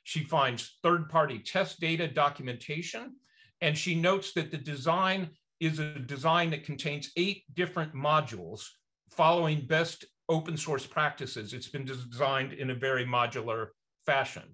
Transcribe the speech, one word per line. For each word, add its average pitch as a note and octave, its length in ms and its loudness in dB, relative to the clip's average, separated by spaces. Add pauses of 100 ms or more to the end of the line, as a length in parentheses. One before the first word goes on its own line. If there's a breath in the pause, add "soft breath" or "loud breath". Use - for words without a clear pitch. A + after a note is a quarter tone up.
She - 220 -4
finds C3 580 0
third-party D#3 580 2
test - 400 -2
data E3 280 0
documentation. D3 1080 -2 (440 soft breath)
And D3+ 160 2
she F3+ 160 0
notes F#3 400 2
that D#3+ 160 -2
the D#3+ 80 -6
design E3 720 0 (300)
is D#3+ 180 2
a D3+ 160 -4
design C#3+ 560 2
that D3+ 140 -4
contains D3 540 -6
eight G3 260 0 (100)
different E3 400 -2
modules B2+ 720 0 (460)
following D#3 560 4
best D#3+ 360 2 (240)
open D#3+ 300 0
source C#3+ 300 -2
practices. C3 680 -2
It's B2 140 -10
been C#3 180 -6
designed C3 680 0
in C3 180 -4
a B2 40 -2
very B2+ 300 0
modular A#2 640 -2 (400)
fashion. C3+ 340 2 (120)